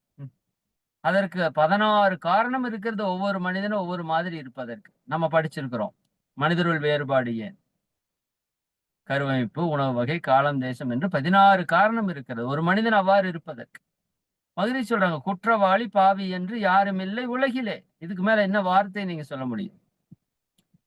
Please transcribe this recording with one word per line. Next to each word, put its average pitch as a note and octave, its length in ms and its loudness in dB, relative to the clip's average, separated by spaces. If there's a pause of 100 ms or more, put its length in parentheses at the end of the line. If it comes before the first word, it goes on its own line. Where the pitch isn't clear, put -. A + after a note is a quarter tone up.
(140)
ம். C#3 180 -18 (680)
அதற்கு F3+ 520 0
பதினாறு G3+ 680 4
காரணம் A#3 460 0
இருக்கிறது, A3 420 -6
ஒவ்வொரு F#3+ 340 -4
மனிதனும் F#3+ 380 -4
ஒவ்வொரு F3 260 -6
மாதிரி E3 320 -4
இருப்பதற்கு. A#2+ 560 -14 (120)
நம்ம D#3 240 -2
படிச்சிருக்கிறோம், C#3 680 -2 (380)
மனிதருள் E3 460 0
வேறுபாடு C3+ 580 -2
ஏன், G#2 220 -10 (1500)
கருவமைப்பு, C3+ 600 -2
உணவு C#3 240 0
வகை, B2 260 -2
காலம், C#3 400 2
தேசம் B2+ 320 -6
என்று C3 180 -2
பதினாறு F#3 560 6
காரணம் G#3 440 2
இருக்கிறது B2 380 -8
ஒரு D3 160 -2
மனிதன் G#3 300 2
அவ்வாறு G3 360 4
இருப்பதற்கு. D#3+ 540 -12 (680)
மகிழ்ச்சி A#3 420 -2
சொல்றாங்க, F3+ 260 0
"குற்றவாளி G3+ 680 2
பாவி G3 400 2
என்று F#3 300 -6
யாரும் G3 400 2
இல்லை G3+ 260 -6
உலகிலே." B3 640 -4 (120)
இதுக்கு F3+ 240 -8
மேல G#3+ 200 4
என்ன G3 180 2
வார்த்தை G3 440 0
நீங்க E3+ 180 -6
சொல்ல C3+ 240 -8
முடியும்? A2 340 -8 (1080)